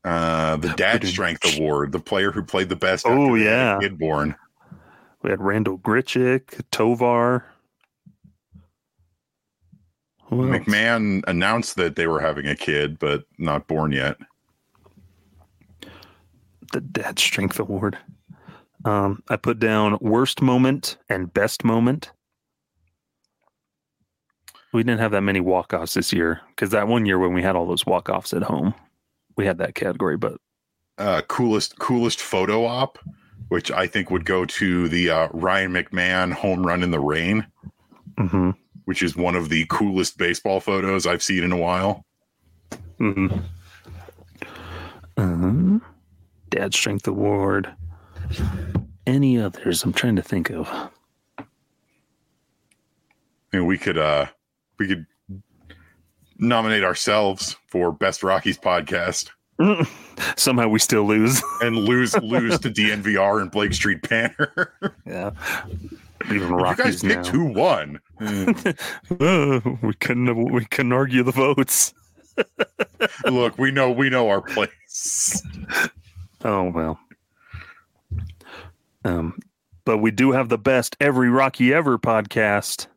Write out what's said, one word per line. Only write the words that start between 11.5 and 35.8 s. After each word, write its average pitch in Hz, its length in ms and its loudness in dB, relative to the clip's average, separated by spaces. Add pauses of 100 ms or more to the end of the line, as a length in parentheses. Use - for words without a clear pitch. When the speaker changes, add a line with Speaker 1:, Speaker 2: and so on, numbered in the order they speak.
Speaker 1:
that 85 180 0
they 82 140 0
were 78 120 0
having 73 260 -2
a 73 100 -2
kid, 76 420 -2
but 73 240 -2 (160)
not 76 300 -4
born 78 240 0
yet. 67 240 -2 (2500)
Speaker 2:
The - 80 -6
Dad - 400 -8
Strength - 400 0
Award. 101 360 -4 (920)
Um, 101 420 0
I 107 80 0
put 117 220 -2
down 107 420 4
worst 120 400 2
moment 131 560 2 (140)
and 92 240 -4
best 104 300 0
moment. 117 480 0 (2500)
We 113 100 2
didn't 117 180 0
have 110 100 2
that 101 100 2
many 98 200 2
walk-offs 87 520 0
this 95 220 -2
year, 82 260 0 (160)
'cause 95 140 -2
that 104 180 2
one 117 160 2
year 95 140 2
when 90 160 2
we 87 80 0
had 92 140 2
all 87 100 0
those 87 180 -2
walk-offs 92 480 -2
at - 120 -2
home, 82 280 -2 (640)
we 101 80 -2
had 90 140 -2
that - 160 -4
category, 87 420 -2
but - 240 -6 (560)
Speaker 1:
Uh, 95 320 0
coolest, 110 500 0
coolest 120 440 0
photo 104 420 0
op, 123 340 -2 (500)
which 87 220 -2
I 92 160 0
think 92 240 -4
would 87 140 -2
go 92 220 0
to 90 420 0
the, 87 220 0
uh, 80 240 2
Ryan 92 380 0
McMahon 90 600 -2